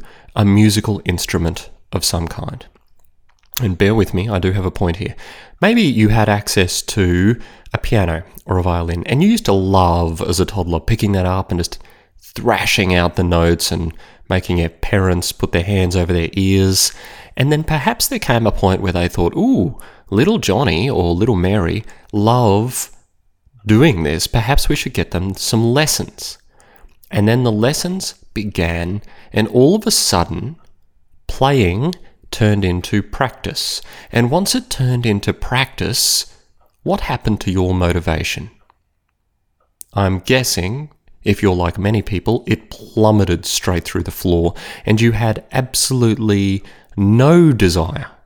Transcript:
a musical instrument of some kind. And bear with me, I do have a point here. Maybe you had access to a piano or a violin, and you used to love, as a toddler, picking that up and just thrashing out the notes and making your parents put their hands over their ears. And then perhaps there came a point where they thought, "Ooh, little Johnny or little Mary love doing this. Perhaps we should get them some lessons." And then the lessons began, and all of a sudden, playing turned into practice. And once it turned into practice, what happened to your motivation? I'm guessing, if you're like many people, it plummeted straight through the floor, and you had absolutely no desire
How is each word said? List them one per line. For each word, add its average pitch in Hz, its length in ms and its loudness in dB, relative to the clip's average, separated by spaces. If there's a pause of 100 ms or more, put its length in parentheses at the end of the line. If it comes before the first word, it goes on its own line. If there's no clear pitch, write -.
(360)
a 107 80 4
musical 104 600 4
instrument 85 640 -4 (200)
of - 140 -4
some 85 240 -2
kind. - 380 -12 (960)
And 95 160 -2
bear 101 160 4
with 104 180 0
me, 92 160 -2
I 101 100 -2
do 92 140 0
have 95 140 -2
a 90 40 -2
point 90 280 -2
here. - 180 -8 (460)
Maybe 226 180 4
you 110 300 4
had 107 180 4
access 104 540 0
to 95 580 2 (320)
a - 60 -4
piano 85 460 -2 (200)
or 92 140 -2
a 90 40 0
violin, 85 440 -2
and 139 160 0
you 208 80 4
used 226 160 0
to - 80 2
love, 87 640 2
as 85 180 -2
a 92 60 2
toddler, 82 360 -4
picking 107 320 0
that 92 120 0
up 90 260 -2
and 90 80 -2
just - 240 -6 (360)
thrashing 98 760 0
out 87 220 2
the 92 80 2
notes 85 480 2
and 82 220 -4 (340)
making 90 300 -2
your 82 100 0
parents 92 640 0
put - 200 -6
their 87 100 0
hands 92 340 0
over 90 160 0
their 85 220 0
ears. 95 580 2 (460)
And 139 120 2
then 151 140 0
perhaps 160 420 -2
there 247 120 -4
came 117 280 0
a 98 60 2
point 95 300 2
where 92 100 -2
they 87 160 0
thought, - 260 0
"Ooh, 180 440 0 (320)
little 151 260 2
Johnny 107 540 0
or 87 240 0
little 107 220 2
Mary 90 500 0 (260)
love 110 800 2 (760)
doing 107 360 4
this. 76 240 -2
Perhaps 123 420 0
we 147 80 0
should - 160 -6
get - 200 -4
them 95 240 -4
some 117 360 0
lessons." - 640 -2 (760)
And 104 160 2
then 123 180 4
the 120 80 2
lessons 151 600 -2 (220)
began, 90 680 -4 (320)
and 107 160 0
all 135 260 4
of 214 120 -2
a 226 40 0
sudden, 98 640 -2 (720)
playing 131 680 0 (360)
turned 104 340 0
into 90 380 -2
practice. - 800 -6 (280)
And 120 200 0
once 180 240 0
it 254 160 -4
turned 127 340 -2
into 104 300 0
practice, - 920 -2 (580)
what 190 200 -2
happened 120 400 -2
to 104 80 -4
your 92 240 0
motivation? 85 760 -2 (1400)
I'm 95 280 0
guessing, 127 680 -2 (360)
if 104 180 0
you're 95 120 4
like 87 240 -2
many 101 220 0
people, 107 460 -2
it - 240 -4
plummeted 101 760 2
straight - 400 -4
through 85 200 -6
the 85 60 -10
floor, 85 440 0 (320)
and 107 160 2
you 117 100 4
had 110 400 -2
absolutely 110 1120 0 (320)
no 135 560 6
desire 85 540 0 (200)